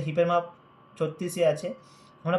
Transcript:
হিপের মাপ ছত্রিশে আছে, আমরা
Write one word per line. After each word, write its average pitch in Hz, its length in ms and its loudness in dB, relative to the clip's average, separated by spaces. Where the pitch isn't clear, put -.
হিপের 160 260 2
মাপ 175 140 2
ছত্রিশে 170 440 -4
আছে, 151 160 -4
আমরা 175 140 2